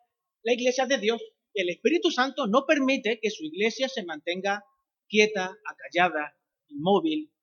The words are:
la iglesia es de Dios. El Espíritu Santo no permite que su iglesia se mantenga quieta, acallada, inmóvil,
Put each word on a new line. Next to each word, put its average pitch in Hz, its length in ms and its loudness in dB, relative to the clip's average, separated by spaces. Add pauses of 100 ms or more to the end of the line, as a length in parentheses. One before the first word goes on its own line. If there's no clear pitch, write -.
(440)
la 247 100 2
iglesia 254 300 0
es 240 60 -2
de 269 80 2
Dios. 220 240 0 (320)
El 180 160 -2
Espíritu 311 420 2
Santo 262 360 0
no 262 180 2
permite 269 560 2
que 214 80 0
su 165 160 -10
iglesia 214 420 -2
se 233 160 -6
mantenga 185 640 -4 (420)
quieta, 208 580 0
acallada, 160 680 -2 (320)
inmóvil, 160 640 0 (120)